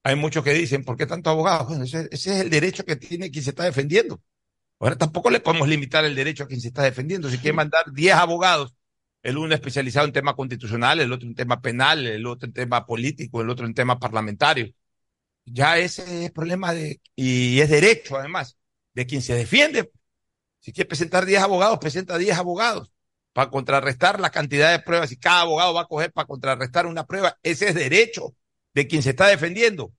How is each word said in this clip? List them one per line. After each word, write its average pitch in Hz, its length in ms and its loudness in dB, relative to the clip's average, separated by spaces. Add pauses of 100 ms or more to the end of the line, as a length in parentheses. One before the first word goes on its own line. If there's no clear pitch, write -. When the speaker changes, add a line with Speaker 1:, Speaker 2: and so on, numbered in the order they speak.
Speaker 1:
Hay 135 140 2
muchos 151 280 -2
que 143 100 2
dicen, 135 300 0
"¿Por 123 140 -6
qué 151 80 -2
tantos 170 240 -4
abogados?". 160 380 2
Bueno, 147 160 -4
ese, 156 260 -6
ese 185 240 -6
es 190 80 0
el 185 80 -2
derecho 180 360 0
que 165 100 -2
tiene 170 340 -10
quien 139 140 -8
se 139 80 -4
está 170 140 -4
defendiendo. 143 540 0 (600)
Ahora, 110 160 2
tampoco 170 340 0
le 233 100 4
podemos 160 280 0
limitar 151 380 2
el 147 100 -2
derecho 139 300 -4
a - 20 -20
quien 127 140 -8
se 120 80 -10
está 135 120 -6
defendiendo. 139 480 -2
Si 127 80 -2
quiere 147 160 -2
Speaker 2:
Sí. 160 40 0
Speaker 1:
mandar 156 260 2 (100)
diez 170 220 4
abogados, 170 580 2 (480)
el 127 160 -4
uno 156 160 -2
especializado 139 540 -2
en 127 60 -8
tema 139 220 0
constitucional, 123 680 -2
el 123 120 0
otro 123 140 -10
en 117 80 -12
tema 123 260 -2
penal, 131 460 0
el 110 180 -6
otro 120 220 -10
en 107 60 -14
tema 120 340 -2
político, 120 540 -6
el 113 100 -4
otro 123 160 -6
en 113 80 -8
tema 123 240 0
parlamentario. 110 720 -2 (800)
Ya 147 260 2
ese 175 480 -4
es 180 60 -8
problema 170 420 -4
de, 156 260 -8 (160)
y 127 440 2
es 151 100 6
derecho, 156 480 4
además, 143 400 -8 (360)
de 127 120 -4
quien 127 160 -6
se 123 140 -4
defiende. 262 560 2 (680)
Si - 140 -16
quiere 180 140 -2
presentar 170 380 0
diez 196 160 4
abogados, 196 380 4
presenta 170 380 -4
diez 180 200 2
abogados 185 540 -2 (420)
para 127 160 0
contrarrestar 139 680 0
la 170 100 0
cantidad 147 420 2
de 165 80 2
pruebas. 170 320 -2
Y 127 60 -14
cada 175 240 4
abogado 170 320 2
va 170 80 0
a 165 60 -8
coger 156 240 -4
para 156 160 -6
contrarrestar 135 580 -2
una 165 200 -8
prueba. 185 380 -2
Ese 170 260 0
es 160 60 0
derecho 175 600 0 (380)
de 143 140 0
quien 151 140 0
se 127 100 0
está 185 160 6
defendiendo. 185 720 2